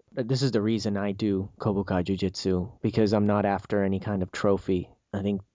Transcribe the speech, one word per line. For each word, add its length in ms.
Uh, 80
this 160
is 120
the 100
reason 340
I 160
do 380
Kobukai 440
Jiu-Jitsu, 680
because 320
I'm 140
not 180
after 380
any 180
kind 220
of 100
trophy. 560
I 80
think 220